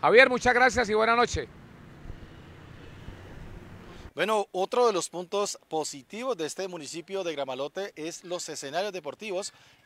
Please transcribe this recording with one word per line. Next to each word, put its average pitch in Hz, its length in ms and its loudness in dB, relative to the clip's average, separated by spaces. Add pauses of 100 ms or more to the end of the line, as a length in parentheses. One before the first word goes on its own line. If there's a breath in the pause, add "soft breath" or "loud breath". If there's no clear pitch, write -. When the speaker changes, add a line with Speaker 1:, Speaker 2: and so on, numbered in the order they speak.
Speaker 1:
Javier, 226 280 10
muchas 247 260 4
gracias 240 360 4
y 214 40 0
buena 220 200 4
noche. 214 340 0 (2750 loud breath)
Speaker 2:
Bueno, 202 380 2
otro 214 340 2
de 226 60 6
los 175 160 0
puntos 185 500 -4 (100)
positivos 160 680 -4
de 160 80 -4
este 185 240 -6
municipio 170 560 -8
de 170 80 -4
Gramalote 139 640 -6
es 165 280 -10
los 175 260 -6
escenarios 156 420 -4
deportivos 180 600 -8 (320 soft breath)